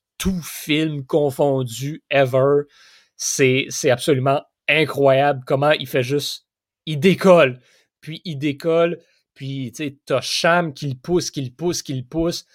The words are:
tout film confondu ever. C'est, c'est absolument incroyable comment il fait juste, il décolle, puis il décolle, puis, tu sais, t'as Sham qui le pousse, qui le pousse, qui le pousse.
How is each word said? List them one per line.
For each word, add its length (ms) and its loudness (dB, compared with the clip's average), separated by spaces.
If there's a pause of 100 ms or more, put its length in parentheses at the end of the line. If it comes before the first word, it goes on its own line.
(160)
tout 260 -4
film 640 -4
confondu 1040 -2
ever. 540 2 (540)
C'est, 520 0
c'est 220 -2
absolument 520 0 (280)
incroyable 760 2
comment 240 2
il 180 0
fait 140 0
juste, 420 -6 (400)
il 160 -6
décolle, 580 6 (440)
puis 240 -14
il 100 -8
décolle, 600 0 (400)
puis, 320 -8
tu 140 -10
sais, 200 -8
t'as 160 -2
Sham 540 0
qui 140 -8
le 120 -6
pousse, 300 -2
qui 120 -8
le 100 -10
pousse, 300 -4
qui 120 -8
le 80 -6
pousse. 420 -4 (100)